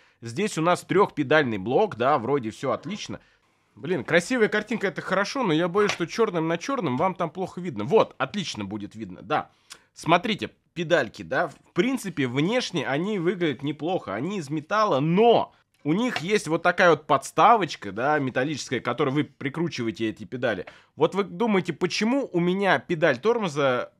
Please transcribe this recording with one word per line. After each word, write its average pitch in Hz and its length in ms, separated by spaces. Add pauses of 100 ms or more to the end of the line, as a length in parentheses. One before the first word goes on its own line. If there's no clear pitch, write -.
(220)
Здесь 131 360
у 160 40
нас 170 200
трёхпедальный 151 760
блок, 131 400
да, 135 200
вроде 117 340
всё 131 200
отлично. - 480 (560)
Блин, 131 280
красивая 220 460
картинка, 214 380
это 165 140
хорошо, 196 420
но 151 100
я 170 160
боюсь, 202 220
что - 140
чёрным 175 420
на 165 100
чёрном 175 400
вам 180 180
там 170 140
плохо 180 320
видно. 117 240
Вот, 180 320
отлично 131 480
будет 101 300
видно, 104 260
да. 120 280 (440)
Смотрите, 175 580 (220)
педальки, 151 500
да, 139 240
в 135 80 (180)
принципе, 196 540
внешне 156 600
они 175 320
выглядят 170 440
неплохо, 147 500
они 170 260
из 139 100
металла, 156 500
но 180 540 (320)
у 147 80
них 226 260
есть 202 300
вот 160 140
такая 180 280
вот 147 160
подставочка, 160 840
да, 143 260
металлическая, 131 640
к - 40
которой 127 260
вы 143 120
прикручиваете 131 840
эти 104 160
педали. 120 400 (320)
Вот 170 180
вы 202 80
думаете, 190 500
почему 220 600
у 175 80
меня 180 380
педаль 156 400
тормоза 147 800